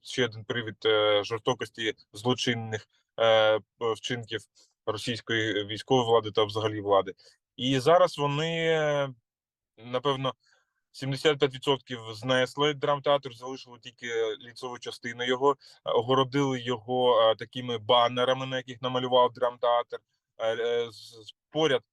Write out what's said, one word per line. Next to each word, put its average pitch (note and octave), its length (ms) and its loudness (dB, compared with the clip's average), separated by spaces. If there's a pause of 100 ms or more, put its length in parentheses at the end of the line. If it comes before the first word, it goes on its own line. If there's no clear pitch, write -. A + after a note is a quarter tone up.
ще - 240 -2
один A2 180 -10
привід, A2+ 320 -6 (100)
е, G#2+ 380 4
жорстокості A2+ 680 -4 (200)
злочинних, A2+ 720 -2 (320)
е, A2 400 4 (360)
вчинків A2+ 460 -8 (440)
російської G#2+ 800 -4
військової A2+ 420 0
влади A2 240 2
та G#2+ 120 2
взагалі G#2+ 380 -2
влади. G2 320 2 (420)
І C3 240 -2
зараз E3 380 4
вони, D#3+ 500 -2
е, D3 420 0 (680)
напевно, B2+ 560 -4 (580)
сімдесят C#3 480 0
п'ять C#3 140 0
відсотків C3 460 -2 (140)
знесли C3 600 0
драмтеатр, C#3+ 600 -2
залишили B2 460 -14
тільки B2 280 -16 (320)
ліцеву B2 400 -12
частину A#2+ 460 -10
його, B2+ 260 2
е, C#3+ 40 0 (360)
огородили C3 720 0
його, B2 600 0
е, A2 140 4
такими A#2+ 420 -8
банерами, B2 680 2
на C3 120 -6
яких B2+ 240 -10
намалював B2+ 520 2
драмтеатр. A#2+ 640 0 (380)
Е, A2+ 180 0
е, A#2 360 -2
з-, A2 340 -20
з-, - 100 -20 (140)
поряд, D3+ 320 0 (120)